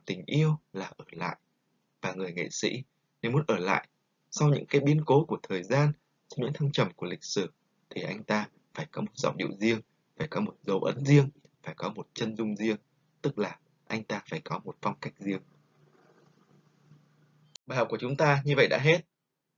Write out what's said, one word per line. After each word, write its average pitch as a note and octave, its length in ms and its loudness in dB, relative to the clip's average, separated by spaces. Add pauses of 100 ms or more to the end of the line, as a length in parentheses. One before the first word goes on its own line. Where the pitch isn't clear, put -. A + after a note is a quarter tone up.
tình F#2 200 -6
yêu D#3 340 2 (140)
là F#2+ 240 -8
ở - 140 -16
lại. E2+ 260 -8 (640)
Và F#2 120 -4
người F#2 200 -6
nghệ F2 180 -4
sĩ, A#2 320 -4 (380)
nếu A#2 100 -4
muốn D3 160 2
ở G#2+ 100 2
lại F2+ 300 0 (440)
sau D3+ 180 2
những C#3 160 2
cái C#3+ 160 2
biến D3+ 240 4
cố D3 200 6
của - 180 -4
thời F2+ 200 -4
gian, C#3+ 280 4 (380)
sau A#2+ 160 -6
những D3 80 -2
thăng C#3+ 180 -2
trầm A2 240 0
của F#2 120 -8
lịch F2 160 -8
sử, F#2+ 280 -4 (380)
thì F#2 120 -8
anh F2+ 220 -8
ta G#2+ 260 -2 (240)
phải D#3 180 -8
có - 100 -8
một G#2+ 140 -6
giọng - 220 -2
điệu F2 120 -4 (100)
riêng, A2 220 0 (360)
phải E2+ 100 -6
có G2 140 -4
một - 220 -4
dấu F#2+ 160 0
ấn - 260 -2
riêng, C#3 240 8 (340)
phải D#3 140 -10
có G2 120 -6
một - 240 -10
chân A2 220 -4
dung G#2+ 200 -4
riêng, G#2+ 220 -2 (440)
tức C#3 180 -2
là F#2 200 -4 (280)
anh A2 160 -6
ta G#2 260 -6
phải F#2+ 140 -6
có F2+ 160 -8
một F#2 220 -12
phong - 200 -4
cách B2 180 -10
riêng. G2 220 -4 (2250)
Bài C3 120 -6
học A2+ 140 2
của A2 60 -2
chúng B2 200 -4
ta C#3+ 280 4
như D3 100 2
vậy B2 120 6
đã - 100 2
hết. D#3 240 4 (560)